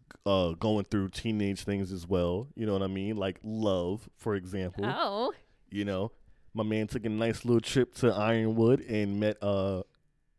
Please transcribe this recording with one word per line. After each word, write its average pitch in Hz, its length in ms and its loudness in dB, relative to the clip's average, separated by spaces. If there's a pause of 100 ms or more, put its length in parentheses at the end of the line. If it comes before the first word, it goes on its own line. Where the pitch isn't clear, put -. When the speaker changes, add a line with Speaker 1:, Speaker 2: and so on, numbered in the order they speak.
(260)
Speaker 1:
uh, 95 280 4
going 107 320 0
through 98 240 -2
teenage 104 540 -2
things 98 280 -2
as 90 140 -8
well. 90 500 0
You 110 100 -6
know 104 80 0
what 98 100 0
I 95 40 0
mean? 95 280 -4
Like 98 280 -4
love, 104 760 -2
for 110 180 -2
example. 92 500 -6
Speaker 2:
Oh. 226 480 -2 (380)
Speaker 1:
You 101 140 -2
know, 98 260 -2 (420)
my 113 100 -2
man 110 240 0
took 113 180 -6
a 113 40 0
nice 110 360 -2
little 117 160 6
trip - 340 2
to 120 180 4
Ironwood 113 680 4
and 104 400 -2
met, 107 200 2
uh, 98 420 0 (560)